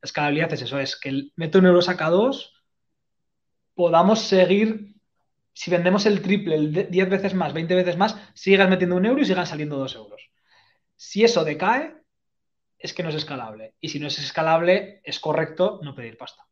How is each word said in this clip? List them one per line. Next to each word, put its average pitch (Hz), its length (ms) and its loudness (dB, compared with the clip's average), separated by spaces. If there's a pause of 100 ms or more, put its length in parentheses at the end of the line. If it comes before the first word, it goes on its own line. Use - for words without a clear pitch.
La - 60 -16
escalabilidad 147 460 -2
es 131 100 -8
eso, 139 160 -8
es 135 220 -8
que - 80 -10
el, 139 280 -6
mete 165 220 2
un 185 80 8
euro, 180 160 8
saca 175 280 -2
dos, 220 440 0 (1200)
podamos 180 460 4
seguir, 202 720 2 (580)
si - 180 -10
vendemos 180 360 2
el 208 160 2
triple, 180 320 0
el 151 180 0
de-, 180 120 -2
diez 185 240 0
veces 190 260 -2
más, 165 180 -2
veinte 165 220 -4
veces 180 220 0
más, 214 200 0 (180)
sigas 196 340 4
metiendo 180 280 2
un 185 100 2
euro 269 160 0
y - 20 2
sigan 185 220 -2
saliendo 147 320 -8
dos 131 160 -8
euros. 104 360 -20 (680)
Si - 280 -2
eso 202 200 2
decae, 196 500 -4 (840)
es - 160 -14
que - 80 -8
no 160 60 -6
es 151 80 -6
escalable. 113 640 -12
Y 156 80 -10
si 151 100 -10
no 147 80 -8
es 139 120 -8
escalable, 165 840 0
es 151 160 -10
correcto 160 640 -2
no 139 120 -14
pedir 117 220 -16
pasta. - 360 -20